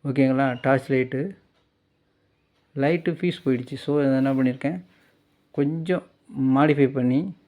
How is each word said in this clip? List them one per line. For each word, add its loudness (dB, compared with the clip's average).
ஓகேங்களா? 0
டார்ச் 2
லைட்டு, -2
லைட்டு 0
ஃபியூஸ் -4
போயிடுச்சு. -2
So -2
இதை 2
என்ன 0
பண்ணியிருக்கேன், -2
கொஞ்சம் -2
மாடிஃபை 4
பண்ணி 2